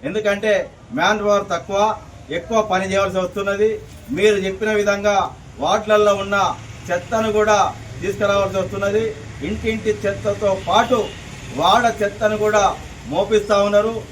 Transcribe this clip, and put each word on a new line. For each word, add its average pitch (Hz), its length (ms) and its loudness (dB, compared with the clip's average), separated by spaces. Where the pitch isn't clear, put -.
ఎందుకంటే 208 440 0
మ్యాన్ 208 260 2
పవర్ 202 280 2
తక్కువ, 196 260 -2
ఎక్కువ 226 200 0
పని 190 200 0
చేయవలసి 196 320 0
వస్తున్నది. 202 440 0
మీరు 208 200 4
చెప్పిన 190 240 -2
విధంగా 202 360 2
వార్డులలో 208 600 4
ఉన్న 196 140 -2
చెత్తను 220 500 -2
కూడా 214 200 4
తీసుకురావాల్సి 196 600 0
వస్తున్నది. 202 420 -2
ఇంటింటి 214 460 -2
చెత్తతో 202 460 -2
పాటు 226 300 4
వాడ 202 240 6
చెత్తను 214 440 0
కూడా 214 200 4
మోపిస్తా 208 460 2
ఉన్నారు. 208 260 2